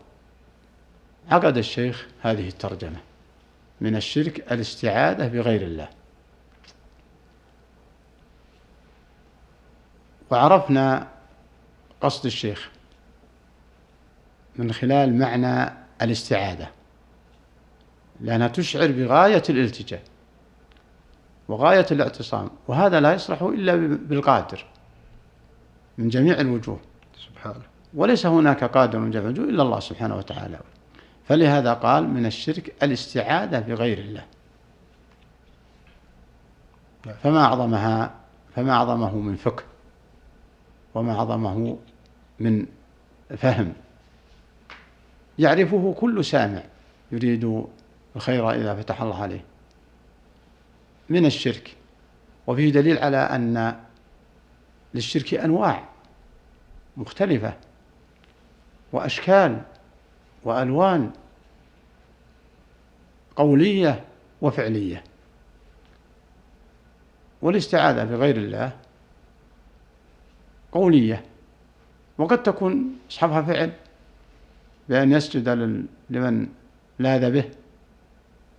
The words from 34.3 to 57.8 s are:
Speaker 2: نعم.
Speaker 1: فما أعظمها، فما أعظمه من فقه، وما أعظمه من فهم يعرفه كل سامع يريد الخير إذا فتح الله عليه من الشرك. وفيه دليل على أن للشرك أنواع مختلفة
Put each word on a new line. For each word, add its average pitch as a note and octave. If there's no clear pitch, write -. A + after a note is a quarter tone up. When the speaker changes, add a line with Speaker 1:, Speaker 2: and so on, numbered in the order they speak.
Speaker 2:
نعم. A2
Speaker 1:
فما D3+
أعظمها، A2+
فما C3
أعظمه A#2
من G#2
فقه، -
وما A#2
أعظمه A2
من A2
فهم A2
يعرفه F3+
كل A3
سامع G2+
يريد A#2
الخير A#2+
إذا A2+
فتح A2
الله G#2
عليه F#2
من E3
الشرك. -
وفيه C#3+
دليل D3
على C#3
أن A#2
للشرك B2
أنواع D#3+
مختلفة B2+